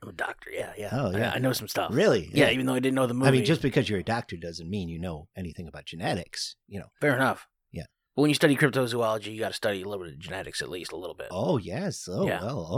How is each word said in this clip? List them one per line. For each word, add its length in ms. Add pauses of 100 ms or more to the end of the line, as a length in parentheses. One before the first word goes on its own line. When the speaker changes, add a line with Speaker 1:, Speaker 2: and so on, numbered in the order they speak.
Speaker 1:
I'm 60
a 20
doctor. 400
Yeah, 260
yeah. 140
Speaker 2:
Oh, 220
Speaker 1:
I, 40
Speaker 2:
yeah. 160
Speaker 1:
I 60
know 140
some 160
stuff. 240
Speaker 2:
Really? 400
Speaker 1:
Yeah, 140
Speaker 2:
Yeah. 40
Speaker 1:
even 140
though 100
I 60
didn't 140
know 120
the 60
Speaker 2:
I 180
mean, 40
Speaker 1:
movie. 80
Speaker 2:
just 180
because 260
you're 120
a 40
doctor 320
doesn't 340
mean 200
you 100
know 340
anything 360
about 160
genetics, 720 (100)
you 140
know. 60 (120)
Speaker 1:
Fair 160
enough. 320 (240)
Speaker 2:
Yeah. 140 (300)
Speaker 1:
But 60
when 80
you 60
study 200
cryptozoology, 800
you 60
gotta 140
study 280
a 80
little 160
bit 80
of 60
genetics, 420
at 80
least 240
a 20
little 200
bit. 160
Speaker 2:
Oh, 260
yes. 520
Oh, 160
Speaker 1:
Yeah. 160
Speaker 2:
well, 360